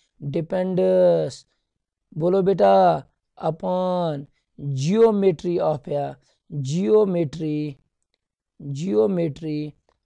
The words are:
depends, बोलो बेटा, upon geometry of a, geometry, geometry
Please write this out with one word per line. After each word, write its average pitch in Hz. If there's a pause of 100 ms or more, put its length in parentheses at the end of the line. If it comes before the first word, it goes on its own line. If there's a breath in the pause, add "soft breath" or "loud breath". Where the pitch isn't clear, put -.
(300)
depends, 180 (720)
बोलो 180
बेटा, 190 (320)
upon 175 (460)
geometry 185
of 156
a, 143 (440)
geometry, 160 (920)
geometry 160 (300)